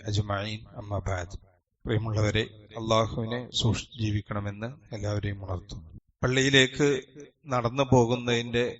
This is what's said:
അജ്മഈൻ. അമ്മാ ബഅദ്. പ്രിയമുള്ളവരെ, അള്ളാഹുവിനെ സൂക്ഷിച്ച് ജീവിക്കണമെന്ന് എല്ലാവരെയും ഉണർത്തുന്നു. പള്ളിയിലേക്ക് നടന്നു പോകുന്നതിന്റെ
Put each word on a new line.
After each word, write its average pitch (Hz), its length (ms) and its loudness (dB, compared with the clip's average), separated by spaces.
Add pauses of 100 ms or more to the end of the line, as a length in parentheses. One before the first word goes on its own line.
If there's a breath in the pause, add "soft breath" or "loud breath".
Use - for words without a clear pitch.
അജ്മഈൻ. 104 520 -2 (180)
അമ്മാ 104 220 -6
ബഅദ്. 92 400 -6 (480)
പ്രിയമുള്ളവരെ, 107 560 0 (220)
അള്ളാഹുവിനെ 113 840 -2 (140)
സൂക്ഷിച്ച് - 400 0
ജീവിക്കണമെന്ന് 104 920 -4
എല്ലാവരെയും 101 500 -4
ഉണർത്തുന്നു. 87 560 -10 (220)
പള്ളിയിലേക്ക് 135 800 4 (460)
നടന്നു 127 360 0 (100)
പോകുന്നതിന്റെ 120 880 2